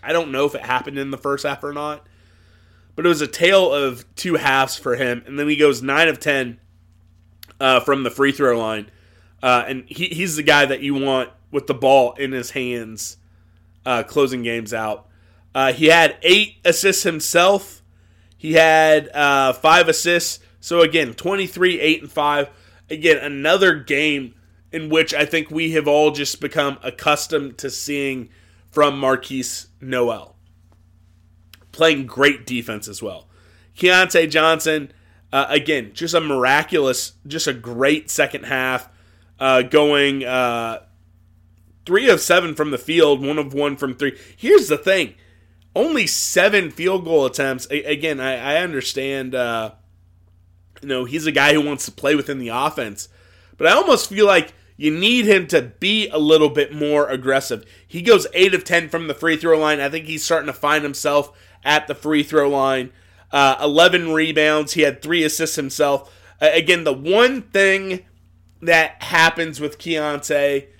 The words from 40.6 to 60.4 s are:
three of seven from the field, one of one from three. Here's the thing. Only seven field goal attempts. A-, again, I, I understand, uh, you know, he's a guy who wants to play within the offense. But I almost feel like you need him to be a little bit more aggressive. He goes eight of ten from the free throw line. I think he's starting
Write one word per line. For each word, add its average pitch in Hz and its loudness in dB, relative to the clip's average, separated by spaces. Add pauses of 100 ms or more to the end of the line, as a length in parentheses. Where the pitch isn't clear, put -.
three 226 4
of 175 4
seven 170 0
from 151 -4
the 123 -4
field, 147 2
one 151 -4
of 139 -6
one 143 -2
from 131 -6
three. 139 -6 (180)
Here's 294 4
the 147 0
thing. 185 0 (600)
Only 247 0
seven 185 0
field 180 -4
goal 160 2
attempts. 131 -4
A-, 147 -4
again, 147 -4
I, 131 -2
I 175 0
understand, 135 -6
uh, 117 -4 (1120)
you 143 -16
know, 127 -4
he's 151 -6
a 156 -2
guy 143 4
who 151 2
wants 143 -4
to 110 -14
play 147 -2
within 139 -4
the 123 -10
offense. 120 -6 (480)
But 160 2
I 190 6
almost 302 2
feel 202 2
like 185 4 (240)
you 151 -2
need 208 0
him 190 4
to 151 2
be 196 -4
a 156 -6
little 151 4
bit 143 -2
more 147 0
aggressive. 131 -2 (220)
He 170 -12
goes 208 4
eight 185 4
of 180 -2
ten 170 0
from 165 -6
the 143 -4
free 160 -2
throw 160 2
line. 151 0
I 139 -2
think 156 -10
he's 156 -10
starting 151 -2